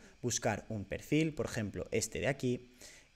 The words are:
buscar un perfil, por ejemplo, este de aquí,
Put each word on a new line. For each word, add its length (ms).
buscar 480
un 160
perfil, 500
por 120
ejemplo, 460
este 260
de 80
aquí, 480